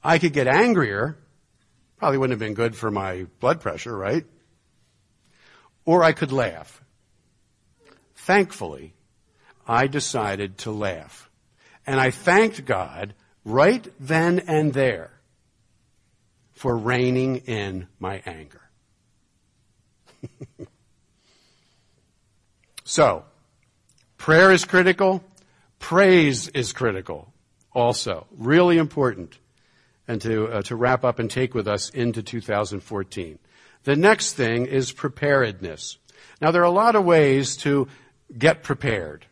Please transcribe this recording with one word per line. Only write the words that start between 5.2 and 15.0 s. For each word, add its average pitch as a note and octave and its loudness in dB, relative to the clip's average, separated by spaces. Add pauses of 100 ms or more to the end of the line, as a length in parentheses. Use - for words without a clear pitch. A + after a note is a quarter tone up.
Or E3+ 4
I D#3+ 6
could D3+ -4
laugh. F#2 -6 (1300)
Thankfully, E2+ -2 (760)
I A#2+ 2
decided G#2 -6
to A2+ -10
laugh. F#2 -10 (560)
And C3+ 0
I C3 4
thanked F#3+ 2
God G2 -6 (300)
right D#3 2 (140)
then E3 0
and D#3 0
there B2 -2 (1400)